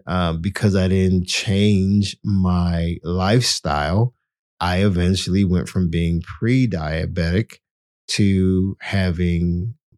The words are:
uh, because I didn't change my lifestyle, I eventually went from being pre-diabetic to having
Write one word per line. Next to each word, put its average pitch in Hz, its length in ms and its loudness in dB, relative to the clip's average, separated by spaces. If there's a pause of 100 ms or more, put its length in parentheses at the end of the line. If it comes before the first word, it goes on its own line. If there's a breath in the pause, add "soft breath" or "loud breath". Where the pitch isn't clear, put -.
uh, 87 280 -2
because 98 420 0
I 92 120 2
didn't 92 380 2
change 98 960 0
my 87 800 0
lifestyle, 92 1080 0 (480)
I 90 240 0
eventually 92 640 2
went 87 240 0
from 90 180 0
being 85 320 0
pre-diabetic 87 1400 -2 (480)
to 95 720 0
having 87 920 -2 (260)